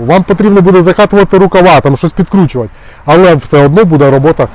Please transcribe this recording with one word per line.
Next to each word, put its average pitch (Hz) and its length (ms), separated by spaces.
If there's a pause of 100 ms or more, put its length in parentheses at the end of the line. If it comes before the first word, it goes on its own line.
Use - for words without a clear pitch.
Вам 185 180
потрібно 202 380
буде 185 200
закатувати 196 560
рукава, 180 440
там 139 160
щось 165 140
підкручувати. 147 600 (340)
Але 170 300
все 143 300
одно 170 180
буде 143 280
робота 139 440